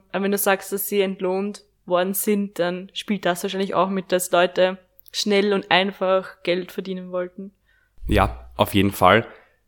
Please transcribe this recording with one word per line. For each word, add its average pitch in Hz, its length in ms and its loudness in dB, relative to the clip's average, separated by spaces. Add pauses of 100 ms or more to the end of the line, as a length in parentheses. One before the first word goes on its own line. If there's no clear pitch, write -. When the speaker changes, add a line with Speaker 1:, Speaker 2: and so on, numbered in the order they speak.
(120)
Speaker 1:
Aber 185 120 -2
wenn 196 80 0
du 202 60 0
sagst, 196 340 0
dass 196 160 -6
sie 202 140 0
entlohnt 190 640 -4 (200)
worden 180 280 0
sind, 202 460 -2
dann 180 340 -4
spielt - 320 -4
das 175 180 -2
wahrscheinlich 190 300 -4
auch 185 160 2
mit, 190 220 -6
dass 180 200 0
Leute 180 460 2 (340)
schnell 202 400 2
und 196 200 -2
einfach 190 720 0
Geld 180 280 -2
verdienen 185 400 -10
wollten. 185 400 -8 (560)
Speaker 2:
Ja, - 480 0
auf - 200 0
jeden 98 160 4
Fall. 101 340 6 (420)